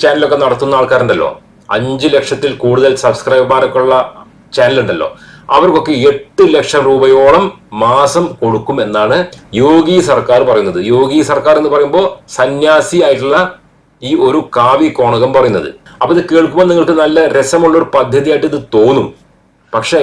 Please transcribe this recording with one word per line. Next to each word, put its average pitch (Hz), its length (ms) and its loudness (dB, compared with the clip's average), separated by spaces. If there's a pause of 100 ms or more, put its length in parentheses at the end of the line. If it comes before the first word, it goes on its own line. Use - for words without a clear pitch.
ചാനലൊക്കെ 147 400 0
നടത്തുന്ന 131 360 -2
ആൾക്കാരുണ്ടല്ലോ, 117 500 0 (460)
അഞ്ച് 131 400 -4
ലക്ഷത്തിൽ 139 360 -4 (120)
കൂടുതൽ 127 300 2 (100)
സബ്സ്ക്രൈബർമാരൊക്കെ 131 760 0
ഉള്ള 131 140 0 (600)
ചാനലുണ്ടല്ലോ, 117 540 -2 (460)
അവർക്കൊക്കെ 156 380 0 (160)
എട്ട് - 340 0 (120)
ലക്ഷം 143 320 0
രൂപയോളം 135 580 4 (380)
മാസം 139 420 0 (160)
കൊടുക്കും 113 440 -4
എന്നാണ് 104 320 -2 (440)
യോഗി 160 340 2 (140)
സർക്കാർ 123 300 2 (100)
പറയുന്നത്. 98 300 0 (160)
യോഗി 135 240 0 (100)
സർക്കാർ 147 320 2
എന്ന് 151 140 -2
പറയുമ്പോൾ 147 300 0 (320)
സന്യാസി 151 680 0
ആയിട്ടുള്ള 139 320 0 (640)
ഈ 127 100 -8 (140)
ഒരു 143 140 0 (180)
കാവി 135 400 2
കോണകം 120 400 0
പറയുന്നത്. 98 320 0 (320)
അപ്പൊ 127 140 0
ഇത് 175 60 0 (100)
കേൾക്കുമ്പോൾ 165 380 2
നിങ്ങൾക്ക് 165 300 2
നല്ല 156 200 2 (180)
രസമുള്ള 160 420 2
ഒരു - 160 -2
പദ്ധതിയായിട്ട് 139 560 0
ഇത് 143 80 -4 (160)
തോന്നും. 117 320 2 (640)
പക്ഷേ 113 300 -2